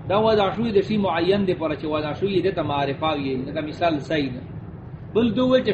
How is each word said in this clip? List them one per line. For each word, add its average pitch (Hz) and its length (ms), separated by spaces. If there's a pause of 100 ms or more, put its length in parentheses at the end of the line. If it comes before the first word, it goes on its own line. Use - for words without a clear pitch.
دا 185 100
وضع 220 360
شوی 233 220
د 196 100
شی 214 100
معین 190 500
دی 180 80
پر 151 200
چې 156 100
وضع 151 360
شوی 190 220
د 185 120
ته 165 80
معرفه 143 520
وی، 131 200 (120)
لکه 147 200
مثال 156 320
زید. 139 360 (800)
بل 233 120 (100)
دو 254 140
وی 254 120
چې 214 120